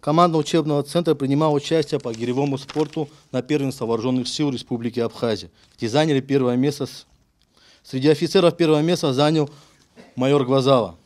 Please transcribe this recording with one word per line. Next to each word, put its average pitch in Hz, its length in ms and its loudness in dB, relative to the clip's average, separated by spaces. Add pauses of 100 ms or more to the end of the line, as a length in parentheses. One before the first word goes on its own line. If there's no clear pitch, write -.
команда 165 360 2
учебного 151 460 0
центра 160 320 0
принимала 143 400 0
участие 151 440 -2
по 123 140 -8
гиревому 123 460 -2
спорту 151 500 -6 (240)
на 127 80 -2
первенстве 135 460 -4
вооруженных 120 420 -2
сил 147 220 -4
Республики 120 500 -6
Абхазия, 110 500 -4 (280)
где 117 100 -4
заняли 143 320 2
первое 135 360 0
место 143 280 -2
с-, - 220 -16 (760)
среди 135 260 0
офицеров 170 460 4
первое 156 280 2
место 160 320 0
занял 147 340 2 (640)
майор 135 300 2
Глазава. 123 600 2